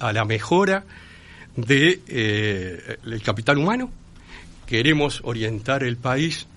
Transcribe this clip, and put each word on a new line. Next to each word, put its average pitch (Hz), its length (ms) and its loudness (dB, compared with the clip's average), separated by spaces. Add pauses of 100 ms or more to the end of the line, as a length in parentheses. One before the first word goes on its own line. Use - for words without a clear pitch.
a 117 120 -2
la 110 120 2
mejora 185 600 2 (720)
de, 139 520 4
eh, 104 960 -2
el 113 180 -8
capital 113 360 -2
humano? 233 320 -2 (760)
¿Queremos 143 580 0
orientar 113 600 -2
el 120 120 -2
país 139 500 -2 (100)